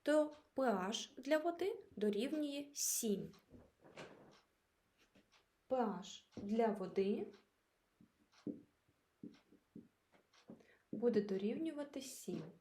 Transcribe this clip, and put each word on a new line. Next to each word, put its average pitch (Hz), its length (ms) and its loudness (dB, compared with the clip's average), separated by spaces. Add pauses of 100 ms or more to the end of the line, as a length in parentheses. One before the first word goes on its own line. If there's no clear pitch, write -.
то 302 340 4 (180)
П 262 100 0
H 208 540 2
для 285 200 2
води 349 420 0 (160)
дорівнює 285 760 0
сім. - 580 0 (2250)
П 254 180 2
Х 180 380 -6 (120)
для 220 320 2
води 202 600 0 (3750)
буде 214 300 4
дорівнювати 277 800 -2
сім. - 420 -8 (180)